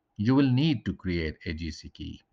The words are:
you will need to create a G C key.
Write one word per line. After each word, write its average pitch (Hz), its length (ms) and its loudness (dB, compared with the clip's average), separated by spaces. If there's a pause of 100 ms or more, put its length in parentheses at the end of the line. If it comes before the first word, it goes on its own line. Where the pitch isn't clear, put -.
(180)
you 117 180 4
will 139 120 6
need 131 360 2
to 90 100 -2
create 82 520 -4
a 82 60 -6
G 80 200 -8
C - 160 -16
key. - 340 -14 (100)